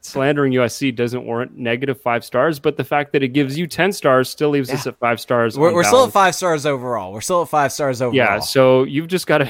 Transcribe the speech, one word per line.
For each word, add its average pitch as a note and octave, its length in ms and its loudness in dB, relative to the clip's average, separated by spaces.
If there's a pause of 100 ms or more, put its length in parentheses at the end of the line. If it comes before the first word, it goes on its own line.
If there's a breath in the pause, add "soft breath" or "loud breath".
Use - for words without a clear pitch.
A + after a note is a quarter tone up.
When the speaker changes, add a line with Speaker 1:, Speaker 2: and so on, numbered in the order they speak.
Speaker 1:
slandering C#3 460 0
U B2+ 100 2
S A#2 140 0
C C#3 140 -2
doesn't A#2+ 340 -4
warrant A#2 320 -6
negative B2+ 420 -4
five A#2 280 -2
stars, C#3 320 0
but D3 180 -2
the C3+ 80 -4
fact D3 280 -4
that C#3+ 100 2
it C3 60 0
gives C3+ 300 -2
you F3 80 -4
ten E3+ 240 -2
stars C3 380 2
still D3+ 220 -2
leaves C#3 200 0
us C3+ 140 -4
Speaker 2:
Yeah. B2+ 80 -6
Speaker 1:
at - 60 -14
five A#2 200 0
stars A#2 400 -2
Speaker 2:
We're, D#3 100 4
Speaker 1:
on - 60 0
Speaker 2:
we're F3 80 2
still A3+ 180 6
at B3 120 2
Speaker 1:
balance. - 0 -
Speaker 2:
five F#3+ 220 4
stars D#3+ 320 -2
overall. A#2+ 440 -4
We're G#2 120 -10
still F3+ 180 0
at D#3 80 -4
five C#3+ 240 0
stars C3 300 -2
overall. B2 120 0
Speaker 1:
Yeah, A2 260 2
so C3 420 4
you've D3 240 -4
just F3 200 -4
gotta, D3+ 240 2